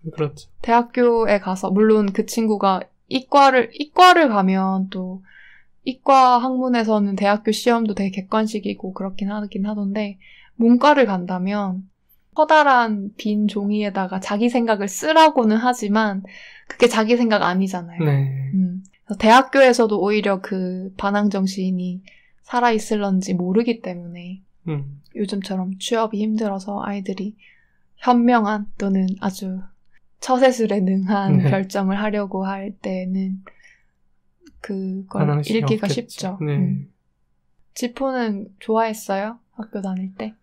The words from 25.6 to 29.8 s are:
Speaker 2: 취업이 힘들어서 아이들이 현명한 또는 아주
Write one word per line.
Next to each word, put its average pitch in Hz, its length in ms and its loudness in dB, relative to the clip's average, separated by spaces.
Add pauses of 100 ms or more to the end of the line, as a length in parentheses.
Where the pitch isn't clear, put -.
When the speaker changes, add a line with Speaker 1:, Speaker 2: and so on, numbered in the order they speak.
Speaker 2:
취업이 220 420 -2
힘들어서 202 640 -4
아이들이 202 520 -8 (600)
현명한 233 720 2 (100)
또는 190 300 0 (140)
아주 190 400 -6 (600)